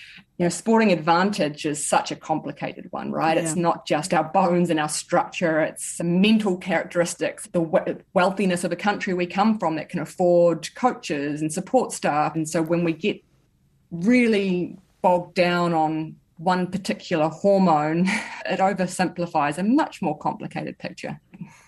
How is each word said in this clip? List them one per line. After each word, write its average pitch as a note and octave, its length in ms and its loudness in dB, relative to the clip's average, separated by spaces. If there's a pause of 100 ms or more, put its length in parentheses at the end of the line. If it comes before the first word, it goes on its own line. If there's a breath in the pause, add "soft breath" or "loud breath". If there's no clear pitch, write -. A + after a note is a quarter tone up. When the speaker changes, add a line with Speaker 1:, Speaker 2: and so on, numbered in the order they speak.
(400 loud breath)
Speaker 1:
You F3 60 2
know, F3 40 2
sporting A3 420 2
advantage E3 760 0
is D3+ 220 -4
such E3+ 240 0
a D3 40 -6
complicated - 720 -6
one, C#3 220 -8
right? D#3 260 0
It's E3 180 -2
Speaker 2:
Yeah. F3 60 0
Speaker 1:
not E3 240 0
just D3+ 300 0
our D#3+ 80 2
bones F3 480 2
and D#3 80 2
our D3+ 100 -2
structure, D#3+ 720 0
it's - 360 -6
the F3 60 -4
mental F#3+ 540 4
characteristics, E3+ 960 -4
the F3 100 0
we-, F3 360 0 (180)
wealthiness F#3 480 2
of E3+ 80 -4
the F3 40 -2
country G3 380 -2
we F3+ 140 -2
come G#3+ 320 2
from D#3+ 160 -2
that - 140 -8
can E3 100 -6
afford F3 760 2
coaches D3 640 -2
and D#3 140 -2
support F#3 400 0
staff. D3+ 420 0
And D#3 140 -4
so E3 140 -2
when E3+ 200 0
we E3 100 0
get - 280 -4 (720)
really G3 840 2 (240)
bogged F3+ 340 2
down F3 380 2
on D#3 420 -2 (220)
one F3+ 300 0
particular E3+ 640 -2
hormone, E3+ 760 4
<laughs> - 380 -4
it F#3+ 140 -4
oversimplifies F3 960 0
a F3+ 60 -4
much C4 380 0
more D#3 160 -2
complicated - 600 -6
picture. - 420 -10 (480 loud breath)